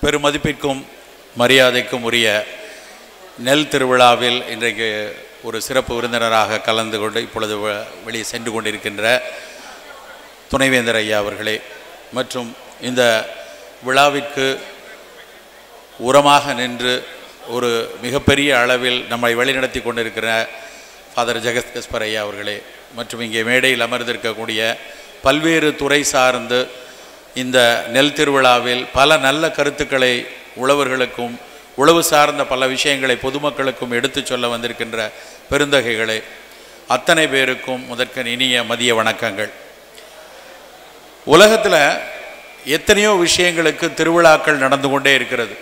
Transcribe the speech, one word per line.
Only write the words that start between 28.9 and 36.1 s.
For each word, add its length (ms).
பல 240
நல்ல 340
கருத்துக்களை 760
உழவர்களுக்கும் 720
உழவு 280
சார்ந்த 400
பல 240
விஷயங்களை 540
பொதுமக்களுக்கும் 680
எடுத்துச் 360
சொல்ல 220
வந்திருக்கின்ற 640
பெருந்தகைகளே, 720